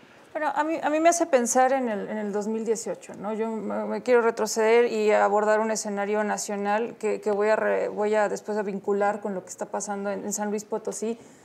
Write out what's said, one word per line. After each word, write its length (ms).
Bueno, 200
a 120
mí, 180
a 80
mí 80
me 100
hace 160
pensar 480
en 160
el, 200
en 100
el 140
dos 160
mil 160
dieciocho, 500
¿no? 200
Yo 140
me, 360
me 180
quiero 200
retroceder 680
y 220
abordar 480
un 100
escenario 540
nacional 760
que, 220
que 100
voy 180
a 60
re-, 340
voy 280
a 120
después 300
a 40
vincular 580
con 140
lo 100
que 60
está 160
pasando 440
en, 140
en 80
San 180
Luis 140
Potosí. 520